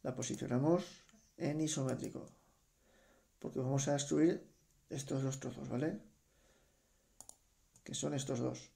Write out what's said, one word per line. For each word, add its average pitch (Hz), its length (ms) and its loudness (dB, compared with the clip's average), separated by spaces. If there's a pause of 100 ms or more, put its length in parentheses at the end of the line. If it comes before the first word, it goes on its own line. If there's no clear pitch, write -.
La 127 120 -4
posicionamos 131 680 2 (540)
en 156 240 0
isométrico, 135 640 -2 (1080)
porque - 220 -4
vamos 139 280 2
a 143 60 4
extruir 147 520 4 (440)
estos 139 320 -2
dos 135 180 -2
trozos, 131 300 -8
¿vale? 151 280 -2 (1800)
Que - 120 -8
son 147 180 -2
estos 135 260 -2
dos. 127 380 -4